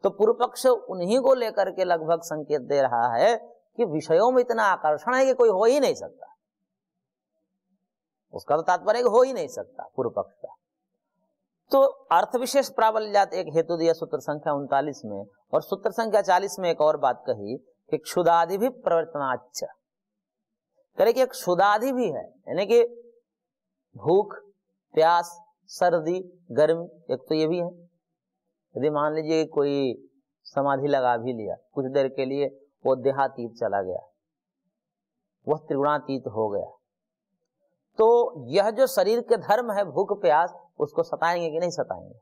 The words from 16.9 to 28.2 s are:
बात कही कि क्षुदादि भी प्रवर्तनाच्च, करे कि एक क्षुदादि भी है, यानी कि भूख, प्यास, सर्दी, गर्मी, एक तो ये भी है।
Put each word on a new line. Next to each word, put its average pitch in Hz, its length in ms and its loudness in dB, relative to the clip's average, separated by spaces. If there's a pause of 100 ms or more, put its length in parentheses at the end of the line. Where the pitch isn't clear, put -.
बात 127 280 -2
कही 110 300 -6 (360)
कि 156 60 -4
क्षुदादि 170 600 0
भी 233 100 0
प्रवर्तनाच्च, 156 960 -4 (1400)
करे 220 140 4
कि 262 100 2
एक 247 80 2
क्षुदादि 208 640 2
भी 247 180 0
है, 120 140 -6 (240)
यानी 175 180 -2
कि 233 160 6 (1120)
भूख, 196 380 0 (600)
प्यास, 170 360 2 (400)
सर्दी, 175 480 0 (340)
गर्मी, 165 360 2 (220)
एक 127 100 -4
तो - 140 -4
ये 156 120 2
भी 175 120 -2
है। 175 100 -4 (1080)